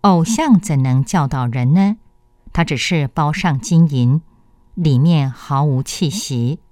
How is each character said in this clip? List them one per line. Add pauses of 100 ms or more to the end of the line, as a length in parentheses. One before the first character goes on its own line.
偶
像
怎
能
教
导
人
呢？ (540)
他
只
是
包
上
金
银， (520)
里
面
毫
无
气
息。 (120)